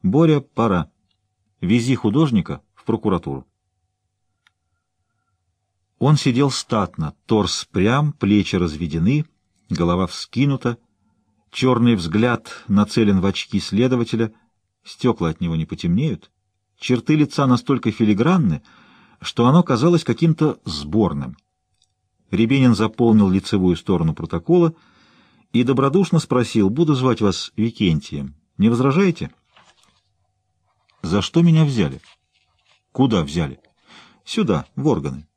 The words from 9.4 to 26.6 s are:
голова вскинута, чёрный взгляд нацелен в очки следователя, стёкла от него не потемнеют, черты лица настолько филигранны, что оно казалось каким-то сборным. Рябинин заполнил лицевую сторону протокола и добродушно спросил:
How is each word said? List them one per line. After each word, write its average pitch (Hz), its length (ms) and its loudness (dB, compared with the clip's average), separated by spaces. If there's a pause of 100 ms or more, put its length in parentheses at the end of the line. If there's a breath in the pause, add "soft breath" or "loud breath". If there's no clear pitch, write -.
голова 87 380 -2
вскинута, 127 720 -4 (720)
чёрный 120 440 2
взгляд 104 720 -2
нацелен 101 520 2
в 95 60 0
очки 98 340 -4
следователя, 117 720 -2 (500 soft breath)
стёкла - 460 -2
от 78 120 -6
него 85 140 -4
не 80 120 -4
потемнеют, 95 680 -4 (460)
черты 127 380 0
лица 147 300 0
настолько 123 460 0
филигранны, 110 680 0 (580 soft breath)
что - 260 -2
оно 170 180 4
казалось 160 400 0
каким-то 156 600 0
сборным. 76 720 -4 (920)
Рябинин 117 460 2
заполнил 107 520 2
лицевую 92 480 0
сторону 80 380 -2
протокола 160 600 0 (800 soft breath)
и 123 120 2
добродушно 139 560 2
спросил: 110 500 0